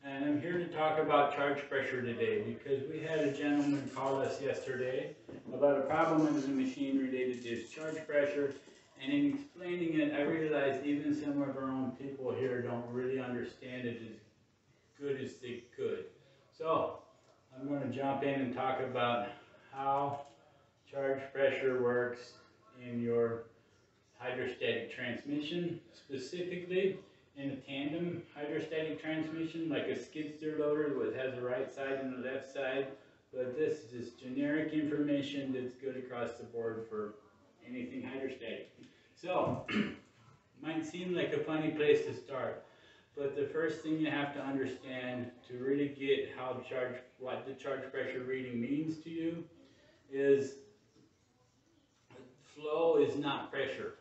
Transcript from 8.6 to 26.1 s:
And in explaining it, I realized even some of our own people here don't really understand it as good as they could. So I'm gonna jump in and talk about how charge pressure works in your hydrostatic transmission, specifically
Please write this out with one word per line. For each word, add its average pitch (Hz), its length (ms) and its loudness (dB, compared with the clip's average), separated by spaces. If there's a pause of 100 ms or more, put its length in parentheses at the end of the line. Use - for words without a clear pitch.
And 135 120 -2
in 143 220 6
explaining 175 680 0
it, 147 120 2
I 143 100 2
realized 143 600 2
even 143 300 2
some 143 280 0
of 135 140 -2
our 135 140 -2
own 127 220 -2
people 135 420 -4
here 123 280 0
don't 120 280 -2
really 127 300 0
understand 123 640 -6
it 113 240 -4
as - 80 -14 (840)
good 139 200 -2
as 117 160 -8
they 120 260 -10 (140)
could. - 300 -4 (520)
So 156 400 2 (560)
I'm 135 140 -8
gonna 135 240 0
jump 135 320 0
in 135 160 2
and 123 160 -2
talk 131 240 0
about 120 480 2 (440)
how 139 500 0 (680)
charge 135 300 2 (120)
pressure 131 480 4
works 120 520 2 (520)
in 120 160 -4
your 117 440 2 (760)
hydrostatic 123 720 -2
transmission, 147 840 -4 (120)
specifically 175 1040 -2 (380)